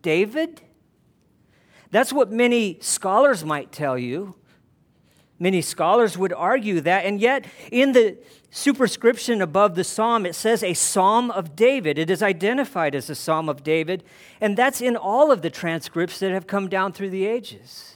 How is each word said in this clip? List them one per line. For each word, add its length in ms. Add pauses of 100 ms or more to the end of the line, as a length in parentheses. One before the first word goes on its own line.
David? 600 (1300)
That's 200
what 200
many 500
scholars 640
might 260
tell 240
you. 380 (1040)
Many 240
scholars 560
would 160
argue 480
that, 240
and 160
yet 240 (260)
in 200
the 260 (320)
superscription 880
above 360
the 80
psalm, 420
it 80
says 300
a 100
psalm 560
of 260
David. 440
It 100
is 140
identified 720
as 120
a 60
psalm 360
of 140
David, 400 (380)
and 160
that's 240
in 160
all 340
of 120
the 80
transcripts 680
that 140
have 160
come 220
down 220
through 200
the 160
ages. 680